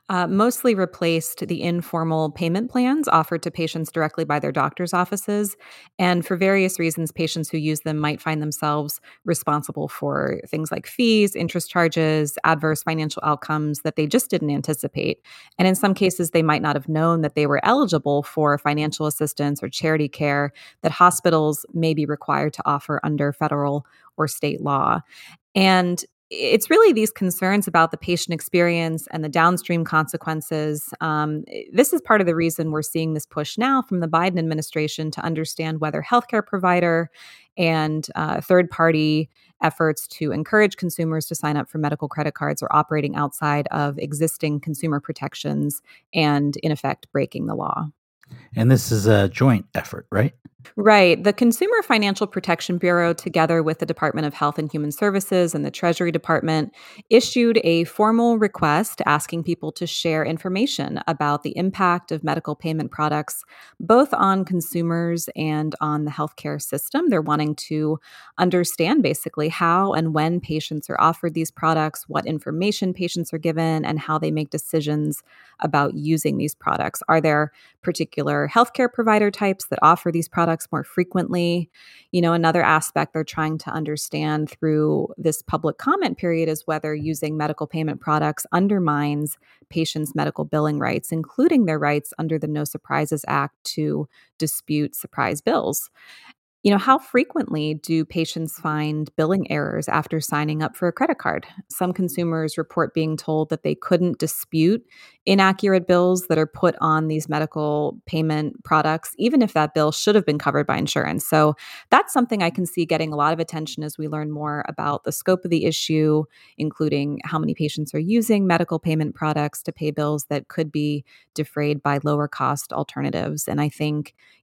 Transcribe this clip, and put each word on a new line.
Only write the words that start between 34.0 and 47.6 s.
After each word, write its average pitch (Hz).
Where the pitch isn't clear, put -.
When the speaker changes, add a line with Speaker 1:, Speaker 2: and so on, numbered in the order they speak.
Speaker 1:
the 165
Biden 175
administration 156
to -
understand 160
whether 151
healthcare 233
provider 175
and, 156
uh, 156
third-party 160
efforts 160
to 151
encourage 202
consumers 160
to 165
sign 151
up -
for 156
medical 147
credit 151
cards 147
are -
operating 147
outside 147
of 143
existing 147
consumer 151
protections 143
and, 147
in 160
effect, 139
breaking -
the -
law. -